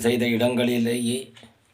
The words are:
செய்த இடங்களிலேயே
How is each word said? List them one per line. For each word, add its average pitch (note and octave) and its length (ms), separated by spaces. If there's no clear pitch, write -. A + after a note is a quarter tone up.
செய்த A#2+ 240
இடங்களிலேயே A#2+ 920